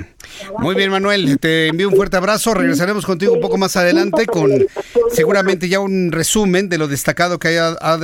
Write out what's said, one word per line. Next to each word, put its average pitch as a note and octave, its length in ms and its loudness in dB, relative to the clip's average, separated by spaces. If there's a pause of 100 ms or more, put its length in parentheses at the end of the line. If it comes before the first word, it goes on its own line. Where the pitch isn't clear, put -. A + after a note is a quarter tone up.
(580)
Muy E3+ 160 -2
bien, G3 160 0
Manuel, F#3+ 480 0
te D#3+ 300 0
envío E3+ 200 0
un G3 60 2
fuerte G3 220 2
abrazo. G#3 380 0
Regresaremos F3+ 520 0
contigo F#3+ 260 0
un E3+ 80 2
poco - 160 -2
más F#3+ 200 -2
adelante G#3 500 2
con - 240 2 (600)
seguramente G3 580 0
ya F#3+ 100 0
un F#3+ 320 0
resumen F#3 580 0
de F3 100 -2
lo D#3 100 -2
destacado E3 500 -2
que E3 100 -4
haya, E3 280 0 (280)